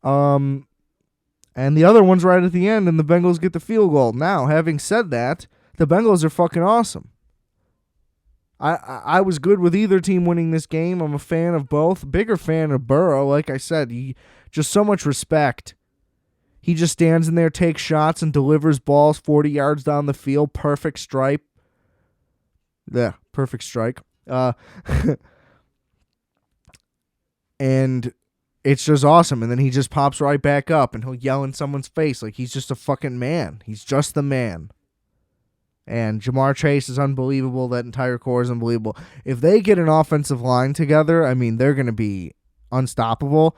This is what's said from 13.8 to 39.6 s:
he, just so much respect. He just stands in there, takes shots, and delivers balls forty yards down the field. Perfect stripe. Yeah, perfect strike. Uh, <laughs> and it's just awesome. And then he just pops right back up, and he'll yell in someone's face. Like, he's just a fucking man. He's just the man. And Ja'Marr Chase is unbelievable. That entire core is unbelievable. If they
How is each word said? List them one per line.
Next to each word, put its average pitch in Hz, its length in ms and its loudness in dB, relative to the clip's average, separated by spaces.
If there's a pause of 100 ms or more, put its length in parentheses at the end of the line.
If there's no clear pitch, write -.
he, 127 260 -10 (340)
just 156 200 -4
so 208 140 2
much 208 220 0
respect. 147 680 -2 (880)
He 170 140 -2
just 165 200 0
stands 165 340 2
in 165 60 -2
there, 165 160 2
takes 165 320 -2
shots, 156 400 -2
and 160 100 -2
delivers 147 460 2
balls 147 400 2
forty 147 320 0
yards 147 340 -2
down 147 220 -2
the 143 80 -2
field. 143 400 -2
Perfect 147 440 -4
stripe. 135 440 -4 (1500)
Yeah, 120 220 -2 (200)
perfect 127 320 -6
strike. 120 360 -6 (280)
Uh, 127 260 -2 (320)
<laughs> 92 300 0 (2500)
and 131 540 0 (480)
it's 135 220 0
just 147 200 2
awesome. 147 380 4
And 113 80 -4
then 123 80 -2
he 135 100 2
just 131 220 -2
pops 139 300 0
right 143 200 0
back 143 300 -2
up, 151 240 2
and 110 100 -10
he'll 131 100 -10
yell 131 300 -4
in 135 80 -8
someone's 143 360 -8
face. 156 340 -4
Like, 110 140 -10
he's 123 160 -10
just - 180 -10
a 139 40 -4
fucking 131 440 -6
man. 123 480 -6
He's 107 180 -14
just 139 300 -2
the 147 80 -2
man. 120 480 -4 (1160)
And 110 360 -4
Ja'Marr 135 340 0
Chase 143 320 -2
is 127 100 -8
unbelievable. 131 720 -4
That 120 160 -4
entire 123 320 -4
core 123 240 -4
is 123 100 0
unbelievable. 117 460 -2 (280)
If 131 160 -6
they 175 200 4